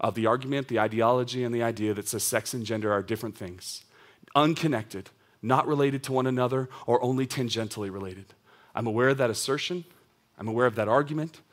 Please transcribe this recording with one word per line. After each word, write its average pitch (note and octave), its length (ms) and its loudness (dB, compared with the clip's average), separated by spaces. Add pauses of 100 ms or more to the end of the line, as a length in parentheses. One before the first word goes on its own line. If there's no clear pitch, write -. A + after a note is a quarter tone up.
of A2 140 0
the A2+ 100 0
argument, C3 440 0
the A2+ 100 0
ideology, A#2+ 680 2
and A#2+ 100 -2
the A#2 80 0
idea G#2+ 300 0
that G2+ 160 -6
says G#2+ 140 -4
sex - 320 -2
and A#2+ 100 -4
gender G#2+ 260 -2
are G2+ 120 2
different G#2+ 340 -6
things, - 480 -12 (500)
unconnected, C#3+ 760 0 (320)
not C3 240 2
related C#3 380 2
to C3+ 80 -6
one C3 140 2
another, B2+ 440 0 (160)
or B2 160 4
only C3 240 0
tangentially A2 640 -4
related. F#2+ 320 -10 (500)
I'm A#2 120 -2
aware A#2+ 240 4
of C3+ 80 2
that B2+ 100 4
assertion. D3 560 -4 (540)
I'm G#2+ 100 -6
aware A#2 160 2
of A2+ 120 4
that G#2+ 120 0
argument. D3 540 0 (100)